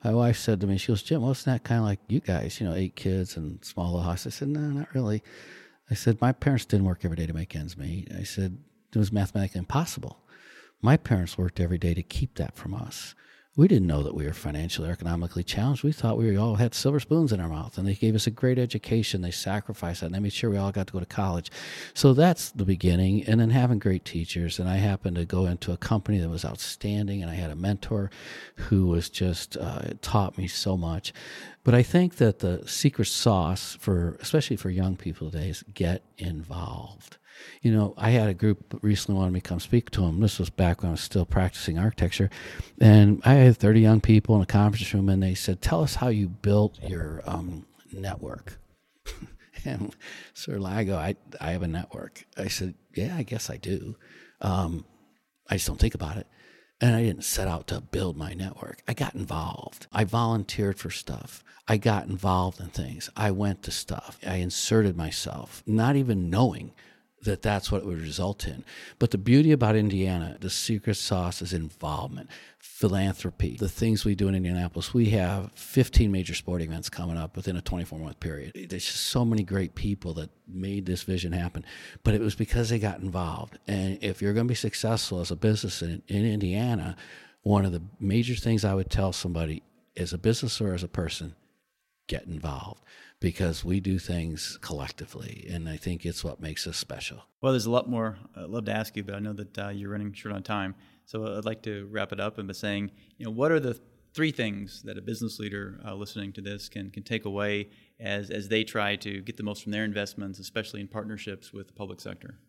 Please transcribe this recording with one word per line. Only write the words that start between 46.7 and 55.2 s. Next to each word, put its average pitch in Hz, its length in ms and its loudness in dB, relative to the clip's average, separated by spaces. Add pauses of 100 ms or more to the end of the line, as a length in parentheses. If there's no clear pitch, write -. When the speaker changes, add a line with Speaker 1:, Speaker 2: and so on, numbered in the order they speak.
Speaker 1:
your, 80 400 -4
um, 85 400 -6 (240)
network." - 720 -10 (460)
<laughs> - 580 -14
And 101 320 -6 (380)
Sir - 240 -8
Lago, 98 380 -2
"I, 85 200 -2 (240)
I 80 120 -2
have 90 100 -2
a 87 60 -2
network." - 580 -8 (100)
I 98 120 -4
said, 92 260 -6 (200)
"Yeah, 151 220 -4
I 156 60 -4
guess 113 280 -6
I - 60 -8
do. - 400 -6 (440)
Um, 90 440 -2 (640)